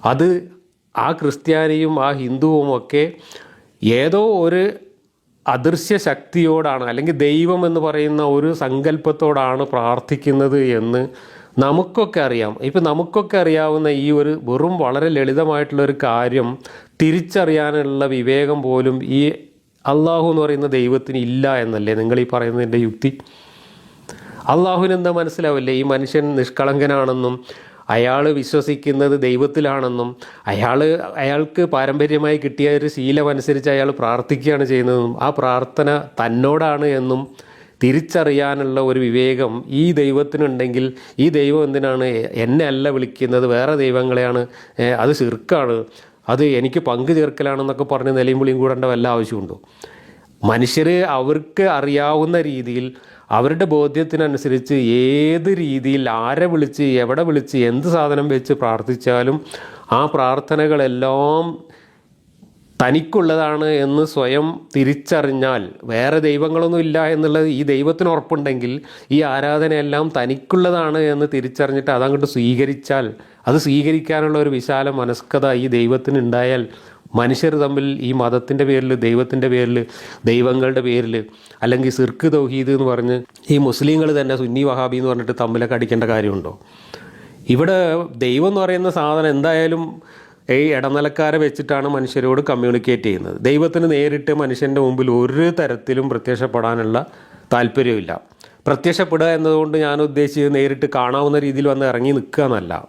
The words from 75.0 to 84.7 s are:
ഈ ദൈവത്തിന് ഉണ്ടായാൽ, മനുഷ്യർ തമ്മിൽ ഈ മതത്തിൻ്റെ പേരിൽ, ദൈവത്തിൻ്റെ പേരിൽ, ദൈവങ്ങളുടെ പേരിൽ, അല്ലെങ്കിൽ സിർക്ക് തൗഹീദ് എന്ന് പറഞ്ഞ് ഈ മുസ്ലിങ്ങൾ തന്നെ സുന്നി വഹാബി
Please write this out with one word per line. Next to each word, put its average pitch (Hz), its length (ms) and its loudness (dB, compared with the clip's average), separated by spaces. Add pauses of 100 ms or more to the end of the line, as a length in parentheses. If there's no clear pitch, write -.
ഈ 123 140 0
ദൈവത്തിന് 131 520 2
ഉണ്ടായാൽ, 123 460 0 (500)
മനുഷ്യർ 127 420 2
തമ്മിൽ 139 300 0 (140)
ഈ 127 120 -2
മതത്തിൻ്റെ 123 520 0
പേരിൽ, 131 300 2
ദൈവത്തിൻ്റെ 123 540 0
പേരിൽ, 123 300 0 (460)
ദൈവങ്ങളുടെ 127 560 2
പേരിൽ, 120 340 -2 (480)
അല്ലെങ്കിൽ 127 280 2
സിർക്ക് 127 420 0
തൗഹീദ് 135 380 0
എന്ന് 135 140 2
പറഞ്ഞ് 123 320 0 (340)
ഈ 143 80 4
മുസ്ലിങ്ങൾ 143 540 2
തന്നെ 135 240 0
സുന്നി 127 280 -2
വഹാബി 127 340 -2